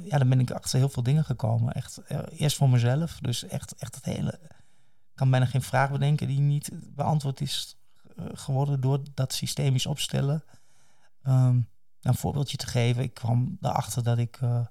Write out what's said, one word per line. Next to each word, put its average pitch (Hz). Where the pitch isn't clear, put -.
ja, 151
dan 127
ben 131
ik 127
achter -
heel 139
veel 127
dingen 147
gekomen. 113
Echt, -
eh, -
eerst 151
voor 135
mezelf. 123
Dus 123
echt, -
echt -
het -
hele, -
ik -
kan 131
bijna 127
geen 127
vraag 135
bedenken 139
die 135
niet 143
beantwoord 143
is, -
eh, 180
geworden 139
door 135
dat 131
systemisch 135
opstellen. 139
Ehm, 127
een 127
voorbeeldje 147
te -
geven. 123
Ik 135
kwam 120
erachter -
dat 117
ik, 120
eh, 120